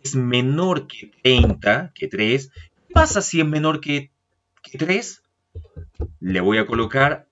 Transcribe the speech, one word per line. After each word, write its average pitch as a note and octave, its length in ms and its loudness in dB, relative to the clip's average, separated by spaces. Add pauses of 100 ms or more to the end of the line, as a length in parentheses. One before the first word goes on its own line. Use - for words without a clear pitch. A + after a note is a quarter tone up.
es C3+ 120 -6
menor C3+ 720 2
que - 240 -18 (120)
treinta, A#2+ 720 0
que - 140 -8
tres, A2+ 420 -2 (380)
¿qué - 60 -2
pasa - 260 4
si E3+ 200 -2
es D#3 60 2
menor D3+ 340 0
que, C#3+ 300 -6 (520)
que - 160 -14
tres? F#3 440 -4 (1000)
Le F#2 200 -2
voy G2 160 4
a A2 100 2
colocar C3+ 640 0